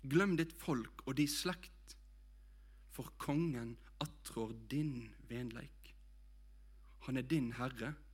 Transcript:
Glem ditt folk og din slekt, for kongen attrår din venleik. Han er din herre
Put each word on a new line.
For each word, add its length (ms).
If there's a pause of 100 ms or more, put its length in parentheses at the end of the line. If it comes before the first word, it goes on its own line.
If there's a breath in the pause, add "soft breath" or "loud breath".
Glem 320
ditt 160
folk 480
og 160
din 80
slekt, 720 (960 soft breath)
for 240
kongen 560 (240 loud breath)
attrår 540 (180)
din 380 (180)
venleik. 640 (1200 soft breath)
Han 100
er 80
din 320
herre 380 (160)